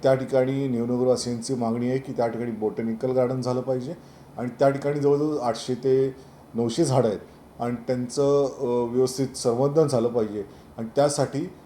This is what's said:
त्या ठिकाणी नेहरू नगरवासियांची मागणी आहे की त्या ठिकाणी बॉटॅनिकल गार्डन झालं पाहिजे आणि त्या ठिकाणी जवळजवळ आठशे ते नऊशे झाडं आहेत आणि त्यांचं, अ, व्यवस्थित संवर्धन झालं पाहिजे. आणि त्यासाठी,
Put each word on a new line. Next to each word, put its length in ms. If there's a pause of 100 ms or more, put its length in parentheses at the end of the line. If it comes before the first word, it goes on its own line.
त्या 120
ठिकाणी 540
नेहरू 280
नगरवासियांची 580
मागणी 340
आहे 100
की 140
त्या 140
ठिकाणी 240
बॉटॅनिकल 600
गार्डन 300
झालं 200
पाहिजे 340 (420)
आणि 120 (100)
त्या 120
ठिकाणी 300
जवळजवळ 380
आठशे 360
ते 420 (380)
नऊशे 300
झाडं 240
आहेत 100 (420)
आणि 140 (120)
त्यांचं, 580
अ, 480
व्यवस्थित 440
संवर्धन 500
झालं 220
पाहिजे. 360 (320)
आणि 200
त्यासाठी, 540 (160)